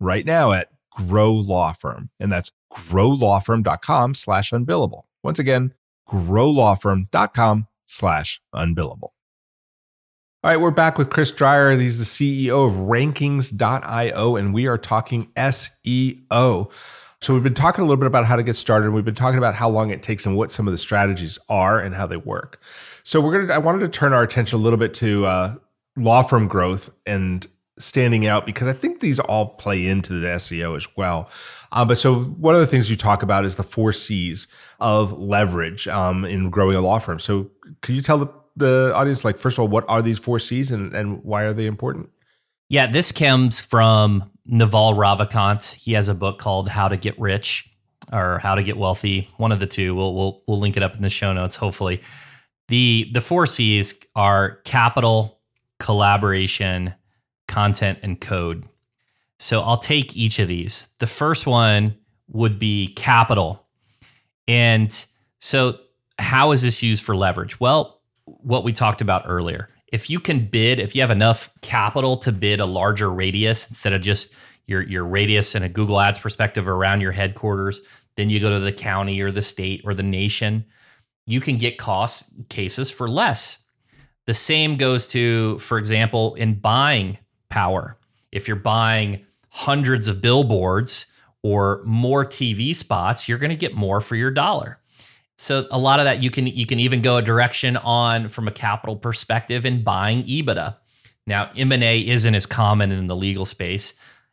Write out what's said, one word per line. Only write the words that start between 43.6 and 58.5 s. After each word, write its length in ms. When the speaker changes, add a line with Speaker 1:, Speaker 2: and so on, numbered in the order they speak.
Speaker 2:
from 720
Naval 480
Ravikant. 800
He 180
has 160
a 60
book 260
called 300
How 180
to 80
Get 240
Rich 500
or 260
How 160
to 80
Get 140
Wealthy, 580
one 160
of 80
the 80
two. 260
We'll, 220
we'll, 320
we'll 120
link 180
it 60
up 120
in 60
the 80
show 240
notes, 240
hopefully. 440
The, 440
the 80
four 240
C's 500
are 480
capital, 760
collaboration, 1120
content, 560
and 180
code. 440